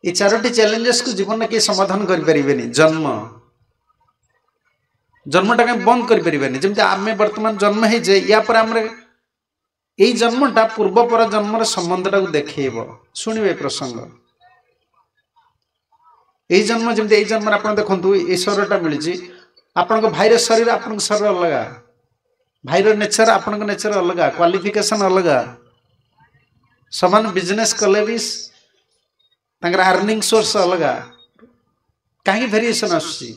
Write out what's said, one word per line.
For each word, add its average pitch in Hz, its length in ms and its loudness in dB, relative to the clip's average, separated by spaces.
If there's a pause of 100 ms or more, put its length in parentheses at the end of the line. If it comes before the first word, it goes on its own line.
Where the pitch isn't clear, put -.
ଏ 180 60 -2
ଚାରୋଟି 202 400 0
ଚ୍ୟାଲେଞ୍ଜେସ୍କୁ 233 600 0
ଜୀବନରେ 208 340 -4
କେହି 220 140 -2
ସମାଧାନ 190 440 0
କରିପାରିବେନି। 147 680 0
ଜନ୍ମ, 139 600 0 (2000)
ଜନ୍ମଟା 208 360 2
କାହିଁ 240 140 0
ବନ୍ଦ 233 280 2
କରିପାରିବେନି? 151 520 0
ଯେମିତି 202 220 -2
ଆମେ 196 340 0
ବର୍ତ୍ତମାନ 214 420 -2
ଜନ୍ମ 208 300 0
ହେଇଛେ, 208 340 2
ୟା 208 200 4
ପରେ 226 180 2
ଆମର 226 200 0 (1200)
ଏଇ 233 140 6
ଜନ୍ମଟା 233 520 2
ପୂର୍ବ 214 460 2
ପର 226 200 2
ଜନ୍ମର 214 340 -2
ସମ୍ବନ୍ଧଟାକୁ 185 600 -2
ଦେଖେଇବ। 143 720 -6 (160)
ଶୁଣିବେ 220 360 -2
ଏ 160 40 -2
ପ୍ରସଙ୍ଗ। 127 540 -8 (2500)
ଏଇ 190 120 6
ଜନ୍ମ 226 300 0
ଯେମିତି, 214 220 2
ଏଇ 208 100 4
ଜନ୍ମରେ 214 300 -2
ଆପଣ 214 200 -2
ଦେଖନ୍ତୁ, 190 400 0
ଏଇ 180 220 0
ଶରୀରଟା 196 420 0
ମିଳିଛି, 160 540 -4 (440)
ଆପଣଙ୍କ 220 300 0
ଭାଇର 190 300 4
ଶରୀର 226 320 2
ଆପଣଙ୍କ 220 320 -4
ଶରୀର 208 260 -2
ଅଲଗା, 170 560 -2 (840)
ଭାଇର 196 280 2
ନେଚର 208 360 0
ଆପଣଙ୍କ 208 320 0
ନେଚର 208 300 -4
ଅଲଗା, 175 360 0
କ୍ୱାଲିଫିକେସନ 190 720 0
ଅଲଗା, 175 540 0 (1300)
ସମାନ 202 400 2
ବିଜନେସ୍ 185 440 -2
କଲେ 208 300 2
ବି 233 140 -4 (1400)
ତାଙ୍କର 175 180 0
ଆର୍ନିଂ 196 400 2
ସୋର୍ସ 214 360 0
ଅଲଗା। 165 520 -2 (1160)
କାହିଁକି 214 260 0
ଭେରିଏସନ 220 400 0
ଆସୁଛି? 156 440 -6